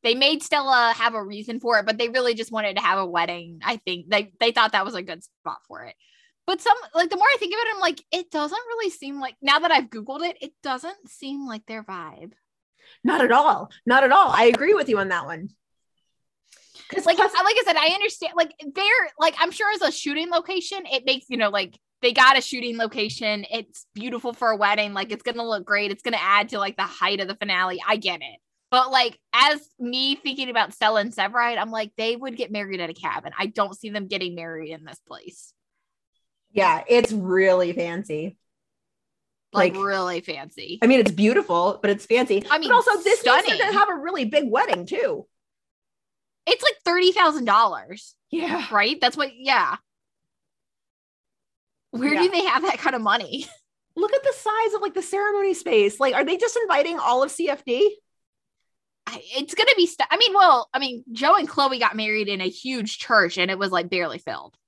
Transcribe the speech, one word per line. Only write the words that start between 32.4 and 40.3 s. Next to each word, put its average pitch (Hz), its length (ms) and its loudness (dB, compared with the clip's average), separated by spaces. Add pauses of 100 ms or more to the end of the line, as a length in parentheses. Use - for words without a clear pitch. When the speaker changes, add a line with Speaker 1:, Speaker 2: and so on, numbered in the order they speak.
Speaker 1:
married 196 280 -6
at 170 100 -6
a 165 60 -10
cabin. - 420 -8
I 196 100 -6
don't 202 300 -4
see 214 140 -12
them 202 160 -8
getting 185 260 -6
married 165 380 -12
in 160 120 -16
this 139 240 -20
place. - 460 -20 (960)
Speaker 2:
Yeah, 180 360 2
it's 233 240 4
really 185 600 2
fancy. 170 640 -8 (1160)
Speaker 1:
Like, 185 220 4
Speaker 2:
Like, 196 80 -4
Speaker 1:
really 185 380 -2
fancy. 156 600 -14